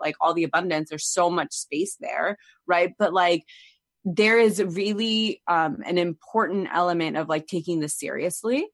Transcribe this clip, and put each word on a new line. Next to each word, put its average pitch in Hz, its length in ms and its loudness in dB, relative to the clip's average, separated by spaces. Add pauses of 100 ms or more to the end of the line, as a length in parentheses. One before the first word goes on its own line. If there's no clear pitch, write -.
like, 151 180 -2
all 165 140 4
the 165 100 0
abundance, 160 460 0
there's 156 180 -8
so 175 220 2
much 165 240 -2
space - 460 -6
there, 170 360 -4 (300)
right? 180 320 2
But, 185 160 2
like, 175 300 2 (600)
there 214 340 4
is 214 240 4
really, 208 840 -2
um, 160 400 2
an 175 120 0
important 175 760 -2
element 170 420 0
of, 156 140 -4
like, 156 160 -2
taking 170 340 -2
this 151 180 -4
seriously 180 760 -4